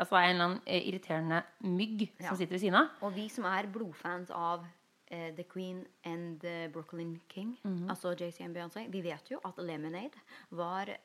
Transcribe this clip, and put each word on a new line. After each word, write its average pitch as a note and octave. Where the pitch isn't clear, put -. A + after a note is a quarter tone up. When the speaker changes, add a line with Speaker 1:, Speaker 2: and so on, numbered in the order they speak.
Speaker 1:
altså, F#3+
det F3
er F3+
en F3+
eller F3
annen, F#3
eh, F3+
irriterende E3
mygg G#3
som F3+
Speaker 2:
Ja. F#3+
Speaker 1:
sitter F3+
ved F3+
siden F#3+
av. D#4
Speaker 2:
Og G3+
vi G#3+
som A3
er F#3+
blodfans F3+
av, E3+
eh, E3
The E3+
Queen F#3
and E3+
the E3+
Brooklyn E3
King, A3+
Speaker 1:
Mhm. F#3
Speaker 2:
altså F3+
J F3
C F3
and E3+
Beyoncé, F3
vi F#3+
vet D#3+
jo C4
at F3+
Lemonade E3+
var F3+